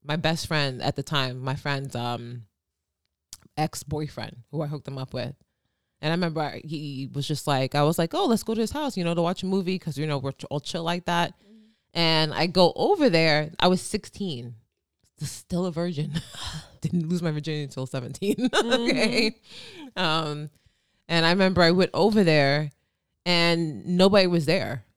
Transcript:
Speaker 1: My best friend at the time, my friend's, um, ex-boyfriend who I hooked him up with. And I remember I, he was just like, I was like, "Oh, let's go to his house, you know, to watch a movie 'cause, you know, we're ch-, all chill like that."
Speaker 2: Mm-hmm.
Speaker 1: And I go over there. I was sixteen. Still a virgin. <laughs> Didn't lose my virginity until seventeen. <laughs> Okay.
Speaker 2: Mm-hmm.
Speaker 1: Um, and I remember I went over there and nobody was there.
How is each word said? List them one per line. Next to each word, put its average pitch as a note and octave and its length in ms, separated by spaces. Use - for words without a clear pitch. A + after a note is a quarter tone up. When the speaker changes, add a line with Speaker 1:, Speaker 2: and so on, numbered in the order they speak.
Speaker 1:
My D3+ 140
best D#3+ 300
friend C#3 340
at - 160
the C#3+ 60
time, C3 360
my C3 160
friend's, C#3 400
um, A#2+ 480
ex-boyfriend D3+ 760
who D3+ 100
I D3 60
hooked D3 200
him C3+ 100
up C3 160
with. B2+ 220
And D3+ 100
I E3 40
remember E3 260
I, C#3+ 220
he C#3+ 500
was C#3 140
just D3 200
like, C3+ 280
I D3 80
was D#3+ 140
like, E3+ 160
"Oh, F#4 120
let's A3+ 180
go A3 120
to A3+ 60
his G#3+ 100
house, C#4+ 240
you F#3 80
know, E3+ 100
to E3+ 80
watch F3 220
a - 20
movie F#3 340
'cause, C#3 180
you D3+ 100
know, D3 100
we're C3+ 140
ch-, - 180
all D3 120
chill E3 220
like F3 220
that." E3+ 340
Speaker 2:
Mm-hmm. - 600
Speaker 1:
And D#3+ 340
I D#3+ 140
go F3+ 280
over D#4 340
there. D#3+ 500
I F3+ 80
was F#3 140
sixteen. B2+ 760
Still F3 440
a F3 60
virgin. D#3 420
<laughs> - 320
Didn't E3 280
lose F3 120
my E3 100
virginity D3+ 320
until C3 220
seventeen. E3 680
<laughs> - 40
Okay. A#3 760
Speaker 2:
Mm-hmm. - 680
Speaker 1:
Um, D#3 500
and E3 160
I E3 60
remember F#3 300
I E3+ 100
went F#3 220
over G#3 300
there D3 480
and E3+ 600
nobody F#3+ 300
was E3+ 180
there. C3+ 400